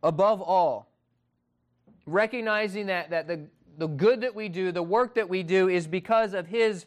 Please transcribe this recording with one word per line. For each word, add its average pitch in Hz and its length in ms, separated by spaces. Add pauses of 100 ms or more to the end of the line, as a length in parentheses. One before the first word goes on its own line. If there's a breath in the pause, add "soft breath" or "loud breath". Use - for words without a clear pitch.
above 190 380
all. 165 500 (1120)
Recognizing 214 840
that, 175 240
that 160 160
the, 156 200 (300)
the 160 100
good 196 340
that 240 140
we 214 140
do, 185 240
the 175 100
work 226 320
that 208 140
we 185 140
do 185 260
is 175 180
because 190 460
of 180 140
his 214 400